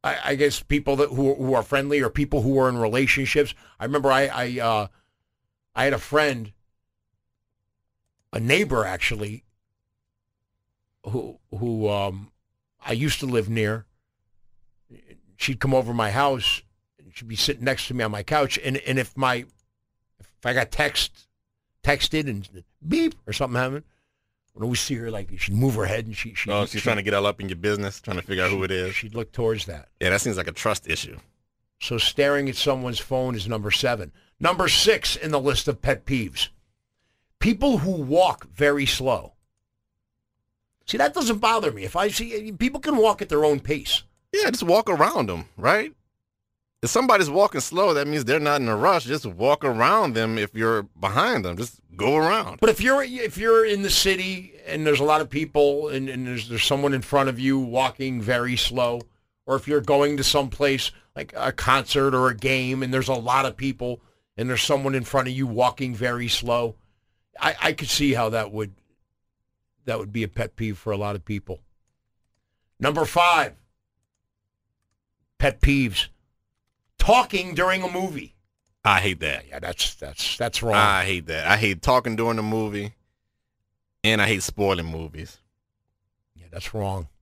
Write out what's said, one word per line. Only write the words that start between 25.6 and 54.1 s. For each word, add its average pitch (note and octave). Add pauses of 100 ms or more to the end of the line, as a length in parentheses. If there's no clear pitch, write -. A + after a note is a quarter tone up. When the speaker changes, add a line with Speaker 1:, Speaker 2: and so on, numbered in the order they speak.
Speaker 1:
her G#2
head G#2+
and A2
she, A2+
she -
Speaker 2:
Oh, G2+
Speaker 1:
she'd -
Speaker 2:
she's G#2
trying A2+
to G2+
get G2+
all G2+
up G2+
in G2
your F2+
business, G2+
trying F#2
to E2+
figure F#2
out F#2+
who F#2+
it F#2
is. F#2
Speaker 1:
She'd G#2+
look A2+
towards A2+
that. D#2+ (140)
Speaker 2:
Yeah, F2+
that G2
seems A2+
like E2+
a -
trust -
issue. - (640)
Speaker 1:
So -
staring C#3+
at A#2+
someone's B2+
phone B2+
is G2
number G#2+
seven. G#2+ (260)
Number F3
six -
in D#3
the C#3+
list C3
of A#2
pet -
peeves. A#2+ (880)
People G#3+
who E3
walk D#3+
very C#3+
slow. B2+ (1500)
See, G#3
that C#4+
doesn't A#3
bother A3
me. G2
If -
I G3
see, G#3+
people B3+
can D4
walk G#3+
at -
their D3+
own C#3+
pace. - (300)
Speaker 2:
Yeah, G4
just A#3+
walk G3
around D#3+
them, E2+ (100)
right? G#3+ (880)
If -
somebody's A#3
walking F#3
slow, F3+
that C#3+
means D3+
they're C3+
not D3
in A#2
a A2
rush. D#3
Just A#2+
walk A2+
around C#3
them A2+
if G#2
you're A2
behind G#2+
them. F2
Just A#2 (160)
go A#2+
around. E3+
Speaker 1:
But G#3+
if -
you're, C4+
if B3
you're A3+
in G3+
the G3
city F#3+ (120)